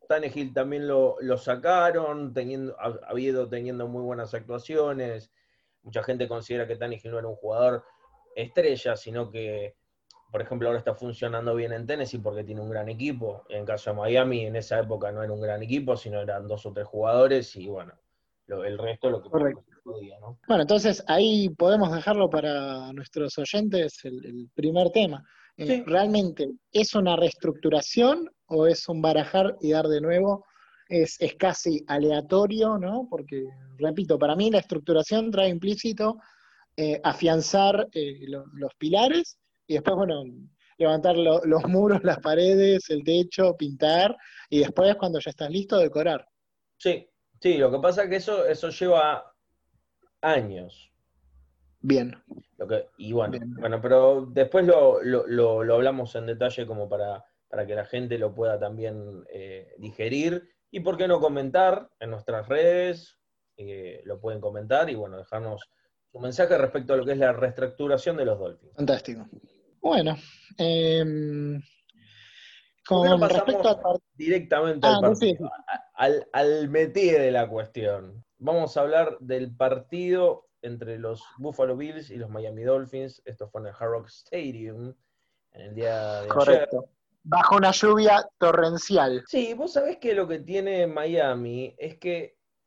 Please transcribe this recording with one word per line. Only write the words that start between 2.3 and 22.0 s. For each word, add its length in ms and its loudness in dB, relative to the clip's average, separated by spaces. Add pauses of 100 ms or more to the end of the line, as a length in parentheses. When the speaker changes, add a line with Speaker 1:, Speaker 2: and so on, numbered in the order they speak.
Speaker 1:
teniendo, 460 -8
ha-, 280 -8
habido, 400 -2
teniendo 400 -8
muy 160 -8
buenas 300 -8
actuaciones, 1000 -4 (520)
mucha 200 -6
gente 240 -4
considera 400 -6
que 80 -6
Tannehill 360 -10
no 80 -6
era 80 -10
un 80 -10
jugador 480 0 (520)
estrella, 600 0
sino 360 -10
que, 440 -10 (560)
por 100 -4
ejemplo, 260 -4
ahora 120 0
está 160 -4
funcionando 600 -6
bien 160 -4
en 160 -8
Tennessee 320 -6
porque 240 -6
tiene 180 -12
un 80 -10
gran 200 -8
equipo. 600 -8
En 160 -8
caso 260 -6
de 60 -4
Miami, 480 0
en 100 -8
esa 240 -4
época 320 -4
no 120 -8
era 100 -8
un 80 -8
gran 220 -6
equipo, 340 -4
sino 240 -8
eran 260 -8
dos 180 -8
o 80 -12
tres 140 -8
jugadores 680 2
y, 120 -14
bueno, 260 -12 (540)
lo, 160 -8
el 140 -6
resto 320 -4
lo 120 -2
que 80 -20
Speaker 2:
Correcto. 340 0 (200)
Speaker 1:
podía, 360 -16
¿no? 280 -20
Speaker 2:
Bueno, 140 2
entonces 460 0
ahí 420 2
podemos 420 2
dejarlo 380 0